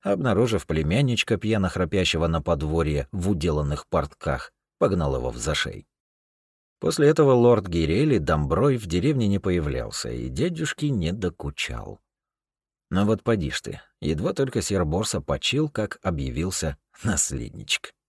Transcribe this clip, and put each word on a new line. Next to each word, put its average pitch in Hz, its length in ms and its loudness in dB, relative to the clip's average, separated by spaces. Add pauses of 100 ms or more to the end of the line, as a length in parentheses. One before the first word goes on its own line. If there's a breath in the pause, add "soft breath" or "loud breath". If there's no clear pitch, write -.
Обнаружив 107 640 2
племянничка, 113 680 0
пьяно 104 320 0
храпящего 87 580 0
на 82 160 0
подворье 76 720 0
в 92 180 -2
уделанных 73 560 0
портках, - 640 -4 (260)
погнал 82 380 2
его 62 140 -4
в 58 60 -10
зашей. - 500 -4 (920)
После - 300 2
этого 151 240 6
лорд 120 340 6
Гирели 90 520 2
Домброй 80 580 2
в 110 100 -8
деревне 107 420 0
не 98 100 2
появлялся 67 720 -2
и 60 180 -6
дядюшке 151 640 -4
не 90 220 0
докучал. 71 880 -6 (920)
Но 95 140 2
вот 104 180 2
поди 101 280 0
ж - 100 -6
ты, - 200 -12 (200)
едва 82 320 -2
только 131 280 -2
сир 92 240 0
Борса 87 360 -2
почил, 127 480 -2
как - 340 -6
объявился 76 720 -4 (260)
наследничек. - 960 -4 (120)